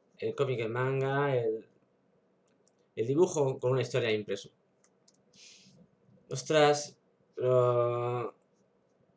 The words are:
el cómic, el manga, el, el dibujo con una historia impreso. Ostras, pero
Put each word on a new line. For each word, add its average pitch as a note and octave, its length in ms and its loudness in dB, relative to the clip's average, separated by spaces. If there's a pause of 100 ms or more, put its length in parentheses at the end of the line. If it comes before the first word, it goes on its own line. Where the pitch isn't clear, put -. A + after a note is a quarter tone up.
(180)
el A2+ 180 -6
cómic, B2+ 240 -2
el A2+ 100 -4
manga, C3+ 640 -2
el, A2+ 300 -2 (1300)
el A#2 120 -2
dibujo C#3+ 520 2
con B2 120 0
una C3 100 2
historia A#2+ 300 -2
impreso. G#2 380 -4 (1800)
Ostras, D3 680 2 (380)
pero A#2+ 1000 2 (840)